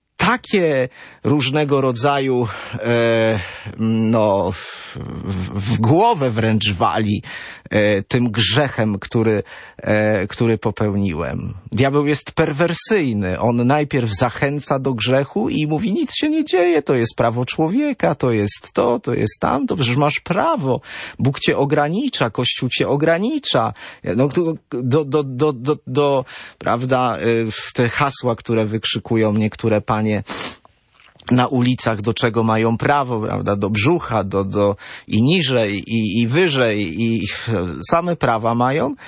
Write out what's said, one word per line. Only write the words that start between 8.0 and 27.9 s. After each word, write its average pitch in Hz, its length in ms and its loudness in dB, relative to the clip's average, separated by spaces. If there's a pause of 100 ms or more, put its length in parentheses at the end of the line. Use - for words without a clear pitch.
tym 123 280 0
grzechem, 107 680 0
który, 110 440 0 (340)
e, 107 500 0
który 113 320 0
popełniłem. 101 960 -2 (180)
Diabeł 135 340 2
jest - 260 -2
perwersyjny. 151 1080 0
On 120 260 2
najpierw 139 480 2
zachęca 139 640 0
do 135 160 -2
grzechu 131 540 0
i 151 180 0
mówi, 156 260 0
„Nic 285 240 0
się 311 140 0
nie 311 140 0
dzieje, 349 380 2
to 147 120 0
jest 117 220 0
prawo 120 280 0
człowieka, 175 720 0
to 131 160 0
jest 104 420 -2
to, 240 280 2
to - 140 -4
jest - 260 -2
tamto, 247 360 0
przecież 123 200 0
masz 147 240 0
prawo. 190 600 0 (380)
Bóg 135 220 0
cię - 160 2
ogranicza, 151 720 0
Kościół - 380 -2
cię - 200 -2
ogranicza”. 160 840 0 (440)
No, 135 120 2
do, 165 260 0 (280)
do, 139 220 2
do, 143 200 0
do, 139 280 0
do, 135 240 -2 (100)
do, 139 380 0 (340)
prawda, 127 580 0
e, 113 340 0
w - 220 -10
te 123 160 2
hasła, 127 480 0